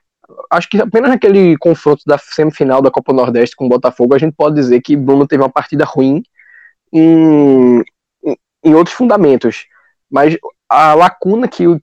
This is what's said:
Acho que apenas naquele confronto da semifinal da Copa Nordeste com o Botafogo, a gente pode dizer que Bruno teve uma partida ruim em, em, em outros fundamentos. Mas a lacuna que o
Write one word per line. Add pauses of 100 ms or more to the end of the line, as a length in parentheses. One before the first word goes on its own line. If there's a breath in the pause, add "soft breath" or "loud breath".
(500)
Acho
que
apenas
naquele
confronto
da
semifinal
da
Copa
Nordeste
com
o
Botafogo,
a
gente
pode
dizer
que
Bruno
teve
uma
partida
ruim (680 soft breath)
em, (400)
em, (280)
em
outros
fundamentos. (440)
Mas (320)
a
lacuna
que
o